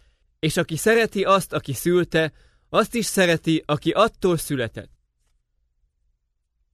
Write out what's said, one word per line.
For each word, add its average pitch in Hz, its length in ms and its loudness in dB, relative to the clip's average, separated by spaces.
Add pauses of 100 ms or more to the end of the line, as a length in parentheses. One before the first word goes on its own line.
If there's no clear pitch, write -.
(400)
és 156 180 -2
aki 165 180 -2
szereti 220 480 0
azt, 190 300 0
aki 143 200 -6
szülte, 165 600 0 (360)
azt 202 260 0
is 226 100 -2
szereti, 165 600 0
aki 151 260 -2
attól 190 460 0
született. 120 540 -8 (1800)